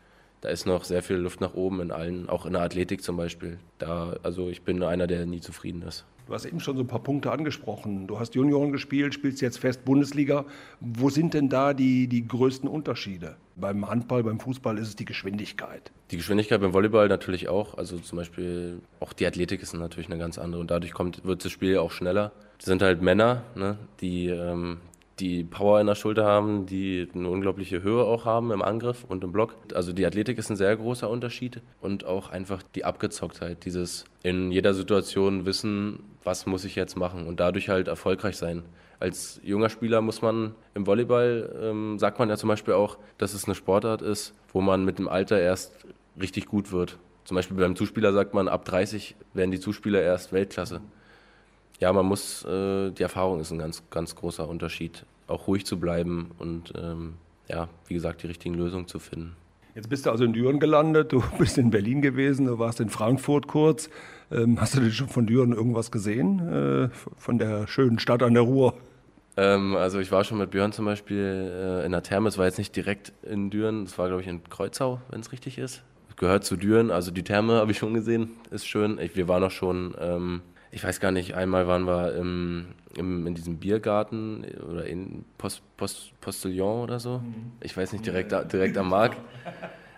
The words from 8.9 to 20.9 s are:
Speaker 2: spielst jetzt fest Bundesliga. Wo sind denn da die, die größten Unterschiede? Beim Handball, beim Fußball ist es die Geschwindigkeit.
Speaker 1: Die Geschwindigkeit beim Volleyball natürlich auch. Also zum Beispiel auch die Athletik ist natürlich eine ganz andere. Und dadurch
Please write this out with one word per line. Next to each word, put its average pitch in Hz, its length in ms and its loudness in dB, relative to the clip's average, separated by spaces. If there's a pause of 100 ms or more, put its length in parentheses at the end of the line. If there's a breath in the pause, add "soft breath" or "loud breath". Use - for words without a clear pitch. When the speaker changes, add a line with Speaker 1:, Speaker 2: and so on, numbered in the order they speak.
Speaker 2:
spielst 135 280 -4
jetzt 123 160 -2
fest 127 260 -2
Bundesliga. 139 600 4 (360 loud breath)
Wo 120 280 0
sind 160 260 2
denn 143 140 4
da 135 240 4
die, 127 360 4
die 120 180 0
größten 127 420 2
Unterschiede? 104 680 -6 (180)
Beim 98 340 -4
Handball, 120 360 0
beim 110 160 -2
Fußball 127 360 -4
ist 110 120 -6
es 101 80 -14
die 95 80 -8
Geschwindigkeit. - 880 -8 (180)
Speaker 1:
Die 87 60 -6
Geschwindigkeit 101 440 2
beim 95 140 2
Volleyball 107 320 6
natürlich 92 420 0
auch. 104 300 -2
Also 87 200 -8
zum 85 200 -10
Beispiel 87 640 -8 (180)
auch - 140 -10
die - 120 -2
Athletik 90 380 -2
ist - 100 -12
natürlich 85 380 -8
eine 82 80 -6
ganz 82 180 -6
andere. 87 240 -6
Und 85 120 -2
dadurch 87 200 -2